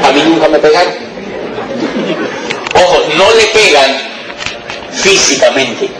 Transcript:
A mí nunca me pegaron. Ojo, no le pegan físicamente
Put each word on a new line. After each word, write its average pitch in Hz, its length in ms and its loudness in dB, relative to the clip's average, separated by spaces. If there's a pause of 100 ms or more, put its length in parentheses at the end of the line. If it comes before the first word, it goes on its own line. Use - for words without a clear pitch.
A - 80 4
mí 143 120 2
nunca 156 240 4
me 147 120 4
pegaron. 156 340 2 (1800)
Ojo, 180 280 4 (120)
no 196 180 4
le 226 140 6
pegan 160 540 2 (920)
físicamente - 960 0 (100)